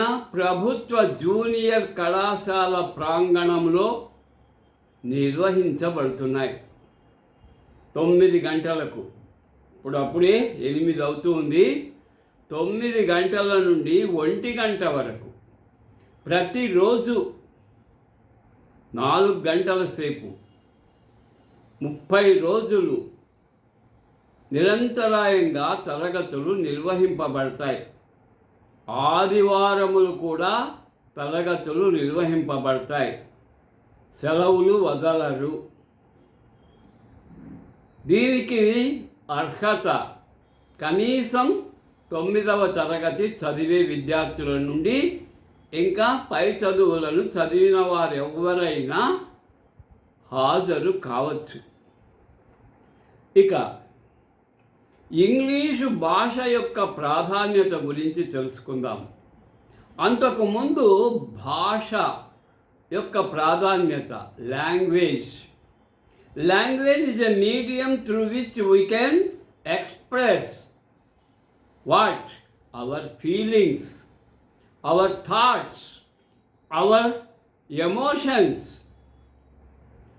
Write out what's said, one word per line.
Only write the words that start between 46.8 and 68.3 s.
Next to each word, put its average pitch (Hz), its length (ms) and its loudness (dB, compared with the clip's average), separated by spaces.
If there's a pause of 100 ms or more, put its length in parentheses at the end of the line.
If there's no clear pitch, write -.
చదివిన 185 440 4 (100)
వారు 170 260 0 (120)
ఎవరైనా 156 720 -2 (1300)
హాజరు 156 600 2 (140)
కావచ్చు. 135 520 -6 (1800)
ఇక 190 100 4 (1600)
ఇంగ్లీషు 269 760 2 (180)
భాష 226 320 0 (180)
యొక్క 220 240 -2 (200)
ప్రాధాన్యత 185 760 0 (140)
గురించి 156 340 -4 (120)
తెలుసుకుందాం. 127 640 -6 (1080)
అంతకుముందు 240 800 2 (640)
భాష 190 420 -2 (1000)
యొక్క 202 280 -4 (160)
ప్రాధాన్యత, 165 800 0 (420)
language. 165 720 0 (1200)
Language 262 600 2
is 220 160 -2
a 208 60 4 (100)
medium 254 480 -2 (140)
through 220 280 0